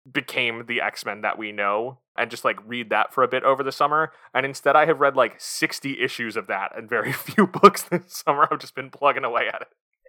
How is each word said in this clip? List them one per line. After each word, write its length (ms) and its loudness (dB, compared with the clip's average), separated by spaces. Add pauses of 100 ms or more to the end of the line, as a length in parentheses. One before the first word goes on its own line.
(100)
became 560 -4
the 140 -4
X-Men 420 -6
that 160 -4
we 140 -10
know 460 -2 (180)
and 140 -2
just, 140 -10
like, 220 0
read 240 -8
that 240 0
for 80 2
a 60 4
bit 160 -2
over 180 2
the 100 -4
summer. 400 0 (220)
And 120 2
instead 300 2
I 100 6
have 140 2
read, 160 2
like, 220 4
sixty 640 -4
issues 340 -4
of 120 -4
that 280 -6
and 120 -12
very 240 -2
<laughs> 160 -8
few 180 4
books 360 6
this 200 -6 (220)
summer. 260 4
I've 80 -2
just 160 -18
been 160 -10
plugging 340 0
away 280 -2
at 100 -12
it. 60 -14 (400)